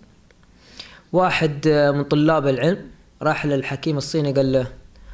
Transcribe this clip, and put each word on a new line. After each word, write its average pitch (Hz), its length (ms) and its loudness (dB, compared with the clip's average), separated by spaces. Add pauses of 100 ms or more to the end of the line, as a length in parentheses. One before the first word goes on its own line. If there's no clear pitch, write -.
(1120)
واحد، 160 540 0
آه، 147 240 4
من 143 140 0
طلاب 151 420 2
العلم 139 440 0 (320)
راح 151 240 -2
للحكيم 143 500 -2
الصيني 143 360 -2
قال 135 200 2
له: 127 200 -2 (420)